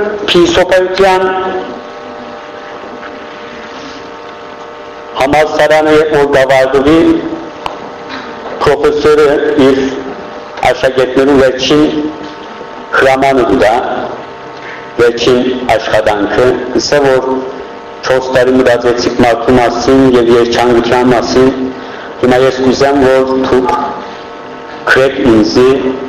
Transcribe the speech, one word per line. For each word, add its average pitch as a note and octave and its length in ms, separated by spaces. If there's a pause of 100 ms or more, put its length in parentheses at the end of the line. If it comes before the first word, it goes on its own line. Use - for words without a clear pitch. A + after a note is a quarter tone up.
(200)
փիլիսոփայության F#3 1040 (3750)
համալսարանը, D3+ 840
երբ D3+ 180
որ C#3+ 180
գավառվի, C3+ 680 (1600)
պրոֆեսորը D3 680 (320)
իր C3 220 (800)
աշակերտներուն C3 800
վերջին C3+ 420 (1080)
հրամանը C3 580
կտա, G#2+ 240 (1200)
վերջին A#2+ 500 (280)
աշխատանքը, G#2+ 760 (240)
ասե, - 320
որ C3 260 (720)
չորս C3 320
տարի C3 240
մտածեցիք B2 680
մարդու B2 340
մասին B2 540
և A#2+ 240
երջանկության A#2+ 800
մասին, B2 380 (680)
հիմա B2 240
ես C3 180
կուզեմ, C3 400
որ C3 320 (100)
դուք B2+ 340 (1080)
գրեք C3 400
ինձի, A#2+ 460 (400)